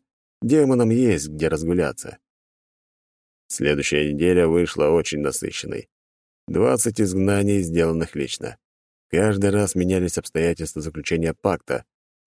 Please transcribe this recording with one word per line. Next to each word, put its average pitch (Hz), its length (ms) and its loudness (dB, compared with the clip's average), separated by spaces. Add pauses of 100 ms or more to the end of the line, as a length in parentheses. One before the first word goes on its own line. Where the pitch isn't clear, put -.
(420)
Демонам 131 480 4
есть 110 400 2
где 76 180 -4
разгуляться. 80 720 -2 (1300)
Следующая 73 640 0
неделя 85 360 2
вышла 82 400 0
очень 80 320 0
насыщенной. - 720 -6 (580)
Двадцать 113 520 0
изгнаний, 101 640 2
сделанных 82 540 0
лично. 64 420 -8 (520)
Каждый 101 420 2
раз 101 240 0
менялись 90 420 0
обстоятельства 82 640 -2
заключения 80 520 -4
пакта, 76 520 -4 (420)